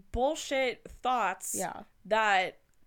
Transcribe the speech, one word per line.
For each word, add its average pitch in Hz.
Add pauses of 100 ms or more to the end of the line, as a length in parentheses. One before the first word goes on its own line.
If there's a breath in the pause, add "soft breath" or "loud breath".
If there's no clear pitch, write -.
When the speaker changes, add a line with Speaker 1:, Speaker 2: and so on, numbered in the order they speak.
(120)
Speaker 1:
bullshit 269 (160)
thoughts 226
Speaker 2:
Yeah. 190 (240)
Speaker 1:
that 202 (260)